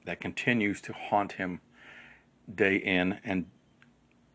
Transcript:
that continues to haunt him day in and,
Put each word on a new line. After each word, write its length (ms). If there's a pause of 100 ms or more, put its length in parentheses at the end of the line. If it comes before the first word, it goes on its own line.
that 140
continues 600
to 120
haunt 400
him 280 (920)
day 220
in 480
and, 220 (880)